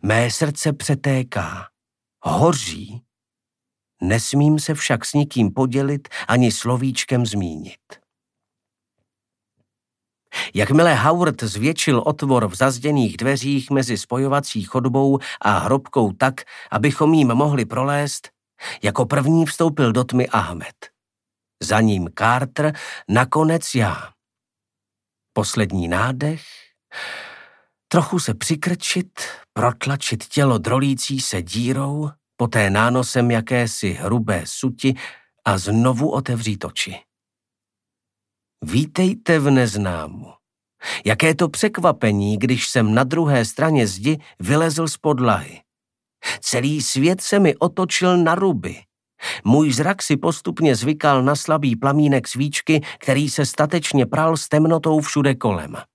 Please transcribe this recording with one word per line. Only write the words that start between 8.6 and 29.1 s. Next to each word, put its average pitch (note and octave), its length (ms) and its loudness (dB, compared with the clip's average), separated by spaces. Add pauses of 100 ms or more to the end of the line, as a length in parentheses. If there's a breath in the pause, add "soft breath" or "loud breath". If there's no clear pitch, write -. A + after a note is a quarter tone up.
Jakmile D3+ 400 4
Howard D#3 480 2
zvětšil A#2+ 640 0
otvor C3+ 400 0
v F2+ 80 -6
zazděných C3 600 0
dveřích C3+ 540 -2
mezi C3 280 0
spojovací C3+ 680 -2
chodbou C3+ 540 2 (220 loud breath)
a G2+ 180 2
hrobkou B2 540 0
tak, C3 220 0 (360 loud breath)
abychom D3 440 2
jím C3 200 4
mohli C#3 300 2
prolézt, C#3 640 -4 (540 loud breath)
jako G2+ 240 0
první D3 400 2
vstoupil D3 460 0
do B2 120 2
tmy B2+ 240 0
Ahmed. F2 460 -4 (880)
Za G#2+ 180 2
ním G2 280 2 (100)
Carter, C3 540 0 (360 loud breath)
nakonec D#3 680 0
já. G#2+ 360 -2 (1200)
Poslední F#2+ 560 -2
nádech, B2+ 540 -2 (1500 loud breath)
trochu E3+ 300 0
se A2+ 160 -2
přikrčit, - 840 -4 (320 loud breath)